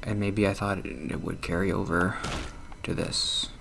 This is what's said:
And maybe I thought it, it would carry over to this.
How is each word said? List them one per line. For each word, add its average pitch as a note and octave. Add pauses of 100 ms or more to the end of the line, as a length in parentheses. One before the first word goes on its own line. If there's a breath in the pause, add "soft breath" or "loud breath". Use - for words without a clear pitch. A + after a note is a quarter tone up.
And G2+
maybe G2+
I F#2+
thought G2+
it, -
it -
would -
carry F2
over F2+ (680 loud breath)
to -
this. - (120)